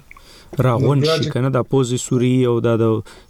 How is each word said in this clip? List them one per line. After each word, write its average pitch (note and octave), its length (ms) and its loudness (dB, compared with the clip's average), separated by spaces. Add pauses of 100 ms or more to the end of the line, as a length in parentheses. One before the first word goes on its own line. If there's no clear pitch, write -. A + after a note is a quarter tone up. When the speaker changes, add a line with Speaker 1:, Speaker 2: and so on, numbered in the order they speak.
(600)
Speaker 1:
راغونډ B2+ 360 2
Speaker 2:
نو C3 60 2
بیا D#3+ 160 0
Speaker 1:
شي، D3+ 60 -4
Speaker 2:
چې D3+ 100 -4
Speaker 1:
که B2 60 -4
نه، C3 100 -2
دا C3 120 0
پوزې B2+ 340 -2
سوري B2+ 500 0
او A#2+ 140 0
دا A#2 160 2
د A2 280 0 (260)